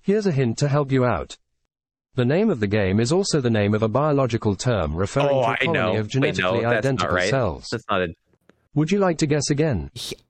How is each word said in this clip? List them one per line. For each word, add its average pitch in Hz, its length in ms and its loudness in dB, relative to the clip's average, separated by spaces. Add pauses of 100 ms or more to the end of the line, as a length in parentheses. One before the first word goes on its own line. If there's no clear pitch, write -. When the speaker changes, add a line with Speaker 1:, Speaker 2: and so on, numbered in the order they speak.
Speaker 1:
Here's 202 240 0
a 185 60 2
hint 131 280 0
to 143 80 2
help 139 240 0
you 127 140 2
out. 85 320 -2 (760)
The 123 100 2
name 185 240 2
of 139 100 -2
the 104 80 0
game 98 320 2
is 120 140 0
also 180 260 0
the 120 120 0
name 104 220 2
of 107 100 0
a 110 40 0
biological 120 680 0
term 87 400 -2
referring 135 340 0
Speaker 2:
Oh, 135 140 2
Speaker 1:
to 113 40 2
a 117 40 0
Speaker 2:
I 117 60 -2
Speaker 1:
colony - 220 0
Speaker 2:
know. 92 120 0
Speaker 1:
of 101 40 0
Speaker 2:
Wait, - 20 0
no, 110 100 -4
Speaker 1:
genetically 95 540 0
Speaker 2:
that's - 20 -2
not 117 140 2
Speaker 1:
identical 107 380 -2
Speaker 2:
right. 90 140 0
Speaker 1:
cells. 113 420 -2
Speaker 2:
That's 117 180 -8
not 95 120 0
a 90 60 -2 (680)
Speaker 1:
Would 156 180 0
you 202 80 2
like 180 200 0
to 156 80 2
guess 147 220 0
again? 135 440 -2
Speaker 3:
He, - 220 -12 (140)